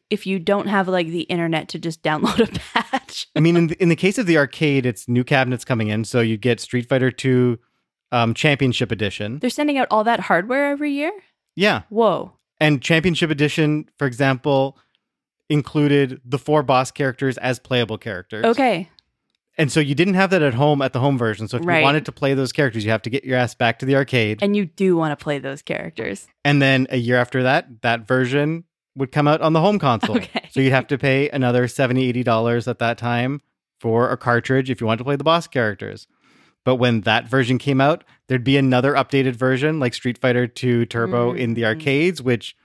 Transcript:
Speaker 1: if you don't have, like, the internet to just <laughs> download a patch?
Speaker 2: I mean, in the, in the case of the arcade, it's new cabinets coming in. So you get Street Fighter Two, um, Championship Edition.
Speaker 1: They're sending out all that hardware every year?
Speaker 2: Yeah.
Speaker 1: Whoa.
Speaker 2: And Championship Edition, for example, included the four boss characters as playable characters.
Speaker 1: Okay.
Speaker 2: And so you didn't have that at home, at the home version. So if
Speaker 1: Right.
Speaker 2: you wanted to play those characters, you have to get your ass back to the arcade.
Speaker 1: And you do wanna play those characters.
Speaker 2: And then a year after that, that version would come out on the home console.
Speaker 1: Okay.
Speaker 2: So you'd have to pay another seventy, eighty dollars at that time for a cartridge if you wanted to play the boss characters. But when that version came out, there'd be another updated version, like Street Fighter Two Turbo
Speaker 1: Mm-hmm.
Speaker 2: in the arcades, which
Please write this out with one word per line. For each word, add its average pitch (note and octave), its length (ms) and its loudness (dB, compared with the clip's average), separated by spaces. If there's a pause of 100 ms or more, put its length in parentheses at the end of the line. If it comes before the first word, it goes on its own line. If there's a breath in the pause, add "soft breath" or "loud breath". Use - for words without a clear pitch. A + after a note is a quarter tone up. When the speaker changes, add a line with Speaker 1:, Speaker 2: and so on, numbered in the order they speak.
(100)
Speaker 1:
if G#3 160 -4
you F#3+ 140 -2
don't G3 260 0
have, G3 220 0
like, F3+ 180 0
the E3 160 -4
internet E3 460 -2
to E3+ 100 -10
just E3 240 -8
<laughs> D#3+ 60 -2
download F3 320 0
a - 180 0 (240)
patch? - 540 -8
Speaker 2:
I D3+ 40 2
mean, E3+ 160 4
in E3+ 120 4
the, E3+ 140 -4
in F3 60 4
the E3 80 4
case F#3+ 220 0
of A3+ 80 0
the D#3+ 120 4
arcade, C#3 480 0
it's A#2 220 -6
new A#2+ 140 2
cabinets B2+ 420 0
coming A2+ 240 -2
in. G#2+ 160 -2
So B2 160 -2
you A2+ 160 0
get A2+ 220 0
Street B2 300 -6
Fighter C3 240 2
Two, B2 480 2 (500)
um, A#2 240 0
Championship C3+ 560 0
Edition. G#2+ 480 -6
Speaker 1:
They're A#3+ 120 -2
sending D4 280 -2
out B3+ 120 0
all G#3+ 140 2
that A3+ 160 0
hardware B3 500 0
every D4 200 -4
year? D4 220 -4 (420)
Speaker 2:
Yeah. F3+ 360 0
Speaker 1:
Whoa. G#3 420 0 (260)
Speaker 2:
And D3+ 240 2
Championship E3 480 0
Edition, D3+ 580 0 (100)
for C#3+ 80 -2
example, C3+ 720 0 (720)
included C#3+ 760 2
the B2+ 140 -4
four D3+ 240 0
boss C3 280 2
characters C3 480 -4
as B2+ 200 -4
playable A#2 400 -2
characters. G#2+ 460 -10
Speaker 1:
Okay. A3+ 440 0 (720)
Speaker 2:
And D3+ 120 0
so D#3 100 0
you C#3+ 140 0
didn't F3+ 200 4
have F#3+ 160 4
that F#3 100 2
at C#3 140 2
home, C#3+ 260 2
at C3+ 140 -2
the B2 60 0
home C3+ 180 2
version. A2 280 -2
So B2 120 -4
if - 80 -6
Speaker 1:
Right. D#3+ 120 2
Speaker 2:
you D#3 60 4
wanted D3 220 2
to C3+ 60 -10
play C#3 200 -2
those C3 200 -2
characters, A2+ 340 0
you A2 40 0
have A2 120 0
to A#2 80 -6
get C3 140 -4
your C3 120 -2
ass B2 180 0
back A2+ 260 0
to C3+ 60 -6
the C3+ 100 2
arcade. A2+ 460 0
Speaker 1:
And G3+ 140 0
you G#3 80 0
do F#3 320 0
wanna D#3 200 -2
play D3 220 -6
those C#3 220 -10
characters. - 640 -10 (180)
Speaker 2:
And C#3+ 180 4
then C3+ 260 2
a C3+ 80 -4
year A#2+ 200 0
after B2+ 260 0
that, B2+ 400 -2
that A#2 260 -2
version C#3+ 560 0 (320)
would C3 160 -6
come D3 160 2
out D#3 140 2
on D#3 100 2
the D#3+ 80 4
home G3+ 180 2
console. B2 380 0
Speaker 1:
Okay. - 340 -6
Speaker 2:
So C3+ 100 -2
you'd C3+ 120 4
have C3 160 2
to C3+ 100 -2
pay C#3 320 0
another B2 380 0
seventy, B2+ 400 0
eighty B2 140 -2
dollars A#2 460 0
at A#2+ 100 -6
that A#2 200 -2
time A#2+ 420 -2 (380)
for A#2 320 0
a B2+ 60 -2
cartridge C3 540 0
if B2 100 -4
you A#2 60 -4
wanted A2+ 120 0
to A#2+ 60 -8
play C#3+ 120 -2
the C#3 80 -4
boss E3 220 2
characters. G#2 600 -4 (580 soft breath)
But C3 120 2
when A#2 260 2
that A2+ 260 2
version B2+ 300 2
came C3+ 220 0
out, D3+ 240 2 (240 soft breath)
there'd B2+ 160 -2
be C3+ 120 4
another C3+ 380 2
updated C3 400 0
version, C3 460 0
like B2 140 0
Street A#2+ 240 -4
Fighter B2 280 0
Two A#2+ 400 0
Turbo A#2 460 -2
Speaker 1:
Mm-hmm. A#2+ 60 -6
Speaker 2:
in A#2 160 -2
the A#2 120 -2
arcades, D3 560 0
which B2 420 -2